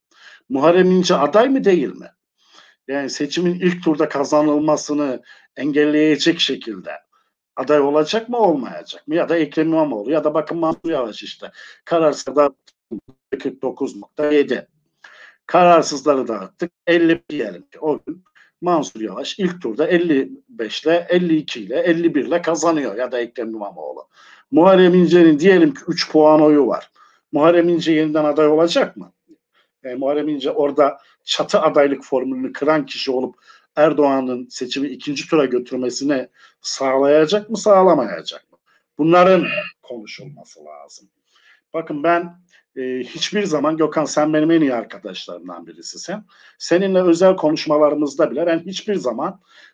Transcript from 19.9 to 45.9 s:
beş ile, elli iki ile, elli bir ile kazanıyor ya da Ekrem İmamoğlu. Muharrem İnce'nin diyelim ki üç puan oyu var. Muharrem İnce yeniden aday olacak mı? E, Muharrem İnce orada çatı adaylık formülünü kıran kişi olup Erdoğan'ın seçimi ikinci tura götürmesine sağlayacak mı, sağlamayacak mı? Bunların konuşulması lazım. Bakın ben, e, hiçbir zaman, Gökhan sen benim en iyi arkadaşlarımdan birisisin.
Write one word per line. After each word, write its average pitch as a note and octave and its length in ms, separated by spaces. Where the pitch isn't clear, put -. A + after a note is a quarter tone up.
beş A2+ 360
ile, E3+ 260
elli F3 260
iki C3 240
ile, A2+ 200
elli E3+ 340
bir C3 100
ile E3 180
kazanıyor D#3 540
ya A#2+ 160
da C3 80
Ekrem A#2 280
İmamoğlu. G2 600
Muharrem F3+ 440
İnce'nin E3 440
diyelim E3+ 360
ki - 140
üç - 220
puan D#3 320
oyu D3 240
var. D#2 240
Muharrem E3+ 360
İnce E3 240
yeniden D#3 320
aday D3+ 240
olacak E3+ 480
mı? - 160
E, B2+ 100
Muharrem D3 340
İnce D3 220
orada C#3+ 480
çatı - 360
adaylık C#3+ 440
formülünü C3 480
kıran D3 340
kişi - 240
olup B2+ 240
Erdoğan'ın C3+ 720
seçimi C#3 380
ikinci C#3 400
tura D3+ 160
götürmesine B2+ 840
sağlayacak D3 880
mı, A3 60
sağlamayacak E3+ 960
mı? - 60
Bunların F3 480
konuşulması - 840
lazım. D2 440
Bakın D#3+ 280
ben, E3+ 400
e, C3 60
hiçbir E3 440
zaman, D3+ 340
Gökhan D#3 280
sen D3+ 280
benim D#3 180
en E3 100
iyi C3+ 140
arkadaşlarımdan F2+ 920
birisisin. E2 480